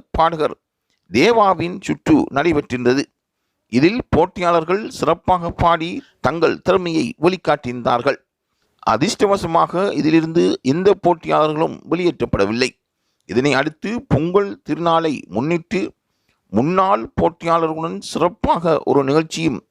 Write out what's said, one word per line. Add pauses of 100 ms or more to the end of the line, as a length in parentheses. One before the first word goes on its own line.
(120)
பாடகர் (560)
தேவாவின்
சுற்று (120)
நடைபெற்றிருந்தது. (680)
இதில்
போட்டியாளர்கள்
சிறப்பாக
பாடி (320)
தங்கள்
திறமையை (140)
வெளிக்காட்டியிருந்தார்கள். (680)
அதிர்ஷ்டவசமாக (100)
இதிலிருந்து (180)
எந்த (120)
போட்டியாளர்களும் (120)
வெளியேற்றப்படவில்லை. (600)
இதனை
அடுத்து (180)
பொங்கல் (100)
திருநாளை (140)
முன்னிட்டு (720)
முன்னாள் (120)
போட்டியாளர்களுடன்
சிறப்பாக (100)
ஒரு
நிகழ்ச்சியும் (120)